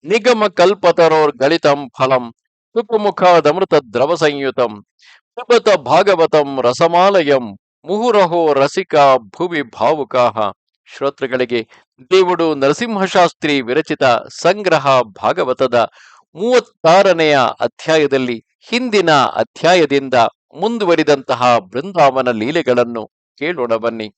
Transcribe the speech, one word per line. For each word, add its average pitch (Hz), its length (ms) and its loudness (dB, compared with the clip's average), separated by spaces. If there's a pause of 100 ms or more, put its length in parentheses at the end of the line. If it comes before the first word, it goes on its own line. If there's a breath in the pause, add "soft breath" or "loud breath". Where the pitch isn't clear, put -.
ನಿಗಮ 214 420 0
ಕಲ್ಪತರೋರ್ 170 880 2
ಗಳಿತಂ 143 600 0
ಫಲಂ 127 360 -2 (380)
ಸುಖಮುಖಾದಮೃತ 185 1000 0
ದ್ರವ 135 400 0
ಸಂಯುತಂ 135 680 -2 (520 soft breath)
ಪಿಬತ 233 400 -2
ಭಾಗವತಂ 151 880 0
ರಸಮಾಲಯಂ 143 920 0 (280)
ಮುಹುರಹೋ 175 680 0
ರಸಿಕಾ 139 640 2
ಭುವಿ 147 460 -6
ಭಾವುಕಾಹ. 117 880 -2 (460)
ಶ್ರೋತೃಗಳಿಗೆ 127 720 -4 (420 soft breath)
ದೇವುಡು 180 440 2
ನರಸಿಂಹಶಾಸ್ತ್ರಿ 170 1040 -2
ವಿರಚಿತ 139 420 -4 (280)
ಸಂಗ್ರಹ 160 680 0
ಭಾಗವತದ 123 880 -2 (460 soft breath)
ಮೂವತ್ತಾರನೆಯ 175 1040 2 (220)
ಅಧ್ಯಾಯದಲ್ಲಿ 131 840 -2 (180)
ಹಿಂದಿನ 214 520 -2
ಅಧ್ಯಾಯದಿಂದ 139 1000 0 (400)
ಮುಂದುವರಿದಂತಹ 151 1040 0
ಬೃಂದಾವನ 135 720 0
ಲೀಲೆಗಳನ್ನು 120 760 -2 (320)
ಕೇಳೋಣ 139 380 -4
ಬನ್ನಿ. 110 420 -6